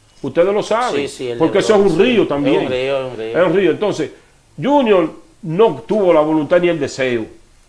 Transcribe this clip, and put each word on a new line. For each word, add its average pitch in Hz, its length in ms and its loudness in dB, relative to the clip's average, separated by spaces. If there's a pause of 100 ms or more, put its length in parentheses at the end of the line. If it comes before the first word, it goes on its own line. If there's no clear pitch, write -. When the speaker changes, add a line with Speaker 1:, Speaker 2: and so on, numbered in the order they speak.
(240)
Speaker 1:
Ustedes 170 300 0
lo 208 80 0
saben, 220 400 -2
Speaker 2:
Sí, 139 60 -6
sí, 127 220 -10
el 120 100 -8
Speaker 1:
porque 165 180 0
eso 208 160 2
Speaker 2:
Lebrón, 202 140 4
Speaker 1:
es - 60 2
un 160 40 -2
Speaker 2:
sí. 233 140 2
Speaker 1:
río 190 160 2
también. 147 340 0
Speaker 2:
Es - 40 -2
un - 60 -4
río, 131 360 -4
un 120 100 -10
río. 113 220 -4
Speaker 1:
Es 185 80 4
un 165 80 0
río. 190 160 2
Entonces, 160 400 -4 (500)
Junior 214 500 2 (300)
no 170 460 0
tuvo 190 260 2
la 156 80 6
voluntad 156 400 2
ni 175 60 0
el 170 120 0
deseo, 127 460 -4 (440)